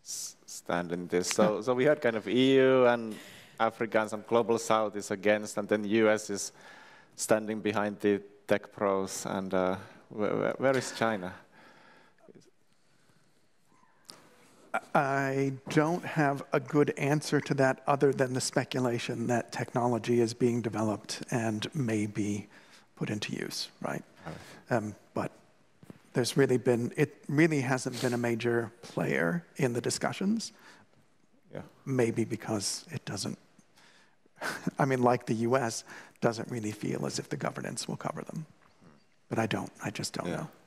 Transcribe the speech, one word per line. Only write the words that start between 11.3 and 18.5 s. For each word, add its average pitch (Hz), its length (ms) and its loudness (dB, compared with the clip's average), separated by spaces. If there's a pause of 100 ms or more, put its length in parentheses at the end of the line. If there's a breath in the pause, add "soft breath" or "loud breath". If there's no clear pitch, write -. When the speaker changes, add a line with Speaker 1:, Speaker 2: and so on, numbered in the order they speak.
Speaker 2:
I 139 580 2 (180)
don't 156 340 2
have 143 480 0
a 151 80 2
good 147 360 2
answer 147 440 0
to - 140 -2
that 131 340 2
other 139 240 4
than 127 220 0
the 131 60 0
speculation 123 840 -2